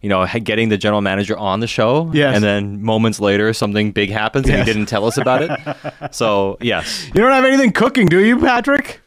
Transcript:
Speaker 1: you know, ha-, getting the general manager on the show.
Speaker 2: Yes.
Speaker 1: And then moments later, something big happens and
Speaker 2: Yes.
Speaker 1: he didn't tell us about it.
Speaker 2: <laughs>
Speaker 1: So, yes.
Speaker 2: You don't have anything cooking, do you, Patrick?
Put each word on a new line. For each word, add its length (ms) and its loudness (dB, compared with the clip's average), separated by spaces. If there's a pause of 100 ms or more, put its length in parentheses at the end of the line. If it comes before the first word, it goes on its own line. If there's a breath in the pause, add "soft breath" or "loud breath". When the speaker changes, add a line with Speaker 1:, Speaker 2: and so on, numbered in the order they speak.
Speaker 1:
you 80 -8
know, 160 2
ha-, 140 -4
getting 300 0
the 80 2
general 240 0
manager 360 -2
on 220 -2
the 80 -4
show. 460 0
Speaker 2:
Yes. 220 2
Speaker 1:
And 80 2
then 380 -2
moments 380 0
later, 340 2
something 380 -2
big 180 -2
happens 380 -2
and 120 2
Speaker 2:
Yes. 80 0
Speaker 1:
he 60 0
didn't 140 -2
tell 180 -2
us 120 0
about 260 0
it. 80 -6 (340)
Speaker 2:
<laughs> 260 -12
Speaker 1:
So, 500 -2
yes. 520 -4
Speaker 2:
You 80 2
don't 120 4
have 120 4
anything 280 4
cooking, 340 2
do 160 4
you, 160 4
Patrick? 680 0